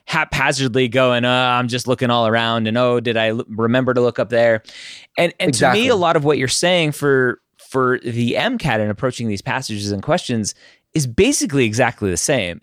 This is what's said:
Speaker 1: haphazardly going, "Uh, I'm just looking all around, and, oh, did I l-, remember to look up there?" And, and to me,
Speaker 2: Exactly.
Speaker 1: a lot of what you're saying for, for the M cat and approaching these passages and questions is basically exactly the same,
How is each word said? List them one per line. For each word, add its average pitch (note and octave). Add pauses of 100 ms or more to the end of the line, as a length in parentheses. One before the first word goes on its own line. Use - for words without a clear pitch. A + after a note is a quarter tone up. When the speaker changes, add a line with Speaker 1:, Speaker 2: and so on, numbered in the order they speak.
Speaker 1:
haphazardly C3+
going, B2
"Uh, B2
I'm B2
just A#2+
looking B2+
all A#2+
around, A#2
and, A2
oh, B2
did A#2
I A2
l-, A2+
remember A#2
to B2
look A#2+
up A2+
there?" A#2 (520)
And, E3+
and F3
to A#2+
me, C3
Speaker 2:
Exactly. A3
Speaker 1:
a A#3+
lot E3+
of D3+
what C#3+
you're C3
saying E3+
for, C3 (180)
for B2+
the A#2
M A3+
cat A#2
and G#2
approaching B2
these G2+
passages A2
and G2
questions A#2+ (400)
is D3
basically F3+
exactly A2
the F2
same, G2